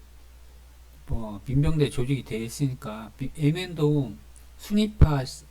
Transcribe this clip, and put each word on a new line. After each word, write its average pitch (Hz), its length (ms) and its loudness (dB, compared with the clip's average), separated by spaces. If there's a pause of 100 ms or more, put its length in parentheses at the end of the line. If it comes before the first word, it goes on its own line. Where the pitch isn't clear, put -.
(1080)
뭐 107 380 -6
민병대 147 440 2
조직이 127 340 -2
돼 - 140 -8
있으니까 139 800 -6
미-, 135 200 -8
예멘도 151 760 0 (440)
수니파, 208 680 4
시-, - 260 -14